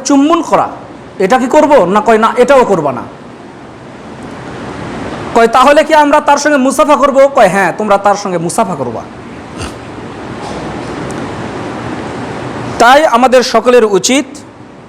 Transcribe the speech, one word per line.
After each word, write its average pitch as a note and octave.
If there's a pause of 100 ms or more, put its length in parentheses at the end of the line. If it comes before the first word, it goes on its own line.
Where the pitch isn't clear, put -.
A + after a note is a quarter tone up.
চুম্বন D4
করা, D#3+ (500)
এটা F#3+
কি B3+
করব? C#4
না, G3
কয়, A3+
"না, A3
এটাও B3
করবা E3
না।" A#2 (2250)
কয়, A#3
"তাহলে C#4
কি D#4
আমরা D4
তার C#4+
সঙ্গে D4+
মুসাফা C4+
করব?" C4+
কয়, A3+
"হ্যাঁ, F3+
তোমরা G3+
তার G3+
সঙ্গে F#3+
মুসাফা F3
করবা।" A#2+ (3750)
তাই C4+
আমাদের B3
সকলের A#3
উচিত, G#3+ (640)